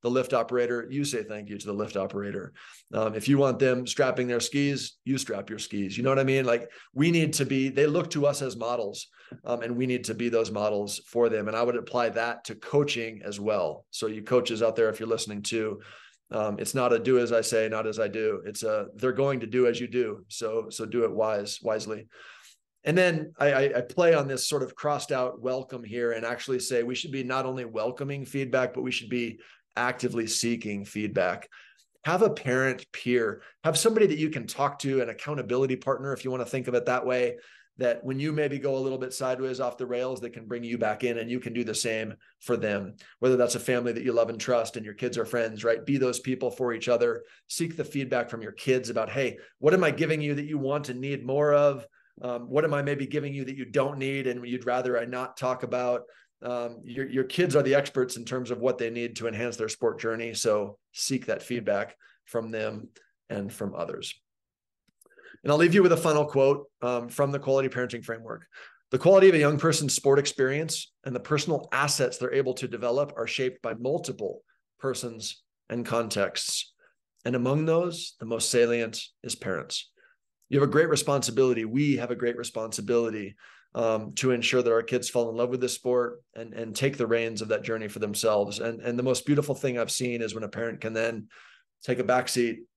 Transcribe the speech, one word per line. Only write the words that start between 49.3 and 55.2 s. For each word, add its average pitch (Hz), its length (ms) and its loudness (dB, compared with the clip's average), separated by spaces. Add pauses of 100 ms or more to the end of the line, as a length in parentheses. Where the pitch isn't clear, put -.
what 151 140 4
am 185 100 6
I 160 80 4
giving 151 300 0
you 147 140 -2
that 147 100 -4
you 151 140 -4
want 143 320 -2
and 247 100 -8
need 135 240 -6
more 147 300 4
of?" 143 320 4 (360)
Um, 120 260 -6
what 139 160 2
am 147 100 2
I 143 80 0
maybe 143 240 -2
giving 139 280 -4
you 139 100 -6
that 135 120 -10
you 131 80 -8
don't 143 340 0
need 135 280 -2
and 123 200 -4
you'd 123 200 -6
rather 123 320 0
I 117 60 -2
not 127 320 -8